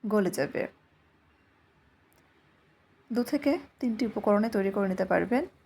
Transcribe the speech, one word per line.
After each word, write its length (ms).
গলে 260
যাবে। 320
দু 140
থেকে 280
তিনটি 280
উপকরণে 440
তৈরি 220
করে 160
নিতে 240
পারবেন। 300